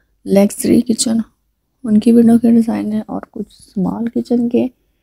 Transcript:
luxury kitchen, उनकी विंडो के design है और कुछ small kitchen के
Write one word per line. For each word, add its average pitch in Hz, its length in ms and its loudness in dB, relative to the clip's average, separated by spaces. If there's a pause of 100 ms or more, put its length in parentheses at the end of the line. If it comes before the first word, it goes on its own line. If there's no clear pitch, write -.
(260)
luxury 202 580 2
kitchen, 226 400 -4 (600)
उनकी 214 280 2
विंडो 233 260 6
के 233 140 2
design 214 420 0
है 214 100 -6
और - 280 -12
कुछ 214 180 -12
small 196 600 -8
kitchen 240 400 -4
के 240 160 0 (380)